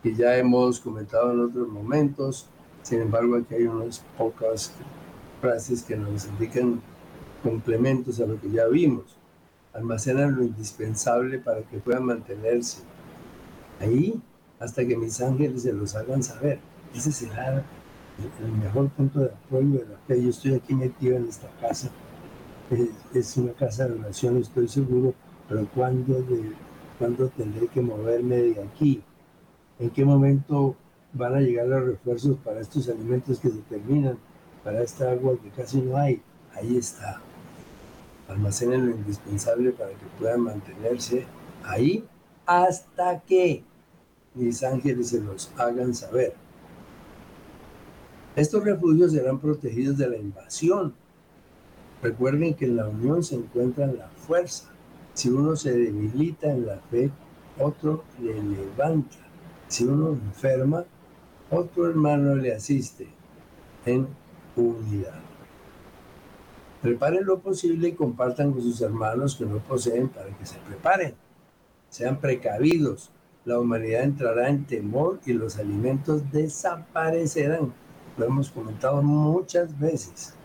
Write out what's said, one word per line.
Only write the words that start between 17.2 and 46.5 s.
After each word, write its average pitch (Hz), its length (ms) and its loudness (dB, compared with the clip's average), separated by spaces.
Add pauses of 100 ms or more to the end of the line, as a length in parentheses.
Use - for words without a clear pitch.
el, 110 280 -12
el 113 80 -4
mejor 110 360 0
punto 139 300 0
de 131 120 2
apoyo 135 480 0
de 113 60 -6
la 104 120 -18 (100)
fe. 123 140 2
Yo 123 80 2
estoy 135 240 0
aquí 127 200 -2
metido 127 440 0
en 117 100 -2
esta - 220 -14 (100)
casa. - 300 -4 (840)
Es, 120 180 2 (240)
es 123 240 0
una 123 160 0
casa 123 340 -2
de 113 120 -4
oración, 120 380 0
estoy 120 300 2
seguro, 127 460 2 (360)
pero 110 260 -2
¿cuándo 127 460 2
de, 117 320 -2 (440)
cuándo 123 320 0
tendré 113 380 -4
que 127 140 0
moverme 120 560 0
de 113 240 2
aquí? 117 420 2 (760)
¿En 117 120 -2
qué 139 160 2
momento 139 720 4 (360)
van 123 240 -2
a 139 60 4
llegar 123 260 2
los 131 180 2
refuerzos 123 520 0
para 110 240 -8
estos 120 260 -4
alimentos 123 520 -2
que 127 100 0
se 107 100 -4 (100)
terminan, 123 480 0 (460)
para 107 180 -2
esta 127 300 -2
agua 127 320 2
que 101 60 -18
casi 131 320 -2
no 127 160 -2
hay? 143 240 2 (340)
Ahí 120 220 -2
está. 104 440 -6 (1080)
Almacenen 120 600 0
lo 113 60 0
indispensable 104 760 -2
para 101 200 -8
que 95 140 -18 (120)
puedan 120 240 0
mantenerse 117 840 -4 (380)
ahí 131 400 0 (440)
hasta 180 720 2
que 180 440 2 (720)
mis 120 300 -2
ángeles 127 460 0
se 117 120 0
los 98 360 -10
hagan 123 360 0
saber. 123 400 -2 (2000)